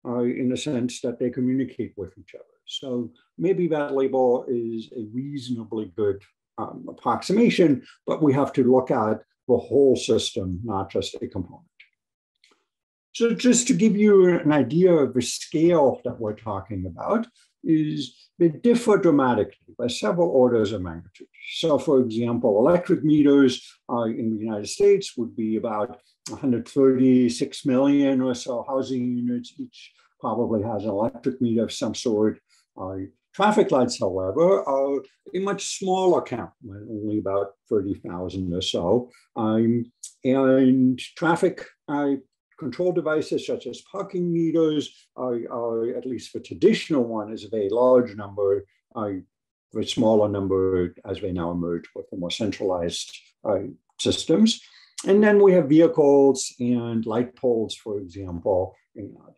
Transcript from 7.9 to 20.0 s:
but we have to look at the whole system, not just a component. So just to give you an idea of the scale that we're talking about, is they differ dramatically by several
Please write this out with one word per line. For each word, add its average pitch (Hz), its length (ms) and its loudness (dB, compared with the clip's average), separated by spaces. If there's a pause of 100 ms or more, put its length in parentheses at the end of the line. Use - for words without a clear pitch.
but - 160 -2
we 143 100 4
have 135 220 0
to 131 100 2
look 123 260 4
at 110 300 0 (280)
the 120 80 4
whole 139 380 4
system, 95 680 -2
not 98 260 -6
just - 240 -6
a - 140 -10
component. - 340 -12 (1500)
So 233 180 0
just 240 360 2
to 180 60 2
give 196 220 2
you 202 320 8
an 156 240 2
idea 151 400 4
of 131 220 2
the 123 80 0
scale 156 840 0
that 117 160 -8
we're 110 140 -6
talking 98 520 -8
about, 208 400 -4 (380)
is 151 640 -4 (100)
they 170 100 4
differ 208 500 2
dramatically 131 800 0
by 120 80 -4
several 175 420 -2